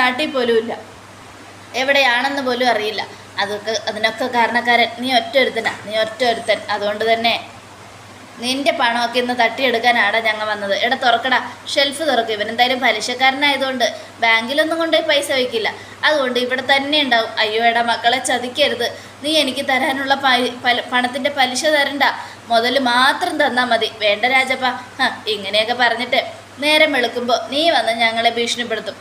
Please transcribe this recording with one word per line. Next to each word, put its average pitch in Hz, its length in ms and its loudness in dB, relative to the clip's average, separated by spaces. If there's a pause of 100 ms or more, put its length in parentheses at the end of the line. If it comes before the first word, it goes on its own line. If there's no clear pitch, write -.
നാട്ടിൽ 254 360 0
പോലും 233 240 2
ഇല്ല. 226 120 -4 (1080)
എവിടെയാണെന്ന് 269 680 2
പോലും 247 260 0
അറിയില്ല. 208 280 -4 (400)
അതൊക്കെ, 208 320 -4 (160)
അതിനൊക്കെ 220 360 -2 (120)
കാരണക്കാരൻ 233 520 4 (120)
നീ 254 80 -4 (100)
ഒറ്റ 233 240 -2
ഒരുത്തനാ, 226 300 -2 (120)
നീ 208 80 -10 (100)
ഒറ്റ 220 180 -6 (100)
ഒരുത്തൻ. 220 280 -2 (160)
അതുകൊണ്ട് 208 360 -2
തന്നെ 226 220 2 (1120)
നിന്റെ 269 280 0 (100)
പണമൊക്കെ 240 400 0
ഇന്ന് 247 180 -2
തട്ടിയെടുക്കാനാടാ 233 880 2
ഞങ്ങൾ 214 240 -2
വന്നത്. 202 220 -2 (120)
എടാ 247 180 0
തുറക്കടാ, 240 360 2 (340)
ഷെൽഫ് 277 360 0
തുറക്ക്. 226 260 0
ഇവൻ 208 160 -4
എന്തായാലും 247 340 0
പലിശക്കാരനായതുകൊണ്ട് 262 1000 0 (380)
ബാങ്കിലൊന്നും 262 580 2
കൊണ്ടുപോയി 320 280 2
പൈസ 285 200 0 (100)
വയ്ക്കില്ല. 226 300 -2 (380)
അതുകൊണ്ട് 262 380 2
ഇവിടെ 254 180 -2 (100)
തന്നെ 277 320 0
ഉണ്ടാവും." 233 260 2 (100)
"അയ്യോ 220 280 0
എടാ 233 120 2 (100)
മക്കളെ, 240 280 2 (100)
ചതിക്കരുത്. 247 580 0 (360)
നീ 294 80 -2 (120)
എനിക്ക് 262 280 -4
തരാനുള്ള 269 440 0 (100)
പൈ-, 247 300 2 (100)
പല-, 240 260 0
പണത്തിൻ്റെ 254 480 0
പലിശ 254 240 0 (140)
തരണ്ട, 277 260 0 (480)
മുതൽ 233 240 2 (160)
മാത്രം 294 520 2
തന്നാ 247 280 2
മതി." 214 180 2 (140)
"വേണ്ട 208 220 2 (100)
രാജപ്പ." 254 300 0 (340)
ഹ, 247 120 2 (240)
ഇങ്ങനെയൊക്കെ 208 480 -2
പറഞ്ഞിട്ട് 240 380 0 (420)
നേരം 311 320 4
വെളുക്കുമ്പോൾ 240 420 0 (140)
നീ 277 100 -2 (140)
വന്ന് 226 160 2 (120)
ഞങ്ങളെ 226 340 2
ഭീഷണിപ്പെടുത്തും. 226 640 -4